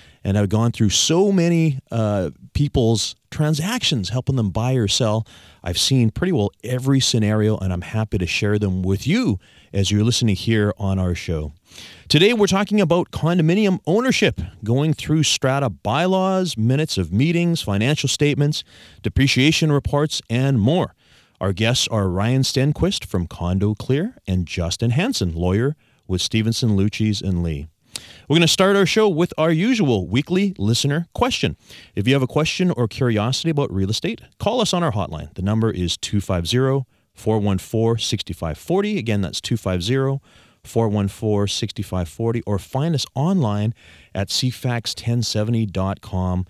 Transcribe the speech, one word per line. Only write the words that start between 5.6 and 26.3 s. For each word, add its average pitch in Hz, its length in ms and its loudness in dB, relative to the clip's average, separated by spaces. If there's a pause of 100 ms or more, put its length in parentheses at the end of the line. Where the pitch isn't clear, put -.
I've - 160 -4
seen 123 320 4
pretty 185 220 -2
well 104 180 0 (120)
every 131 360 0
scenario, 107 580 2
and 92 160 -2
I'm 87 80 -4
happy 110 380 -4
to 90 80 -2
share 104 320 0
them 92 240 0
with 98 240 0
you 170 320 0 (340)
as 98 160 0
you're 104 140 2
listening 113 320 2
here 104 420 0
on 95 220 -2
our 90 160 0
show. 78 380 -6 (560)
Today, 185 240 6
we're 208 140 2
talking 202 340 2
about 170 300 2
condominium 180 760 2
ownership, 220 540 2 (240)
going 139 280 2
through 151 300 0
strata 135 460 0
bylaws, 185 880 0
minutes 131 400 0
of 85 160 -2
meetings, 170 480 2
financial 110 480 0
statements, 147 560 0 (360)
depreciation 143 720 2
reports, 147 580 0
and 131 300 2
more. 143 340 2 (460)
Our 98 140 0
guests 110 340 0
are 101 220 0
Ryan 110 320 0
Stenquist 143 640 0
from 87 220 -4
Condo 95 460 -2
Clear 151 440 -2 (100)
and 92 180 0
Justin 113 460 -2
Hansen, 131 420 0
lawyer 98 440 0 (280)
with 92 160 -2
Stevenson, 113 540 0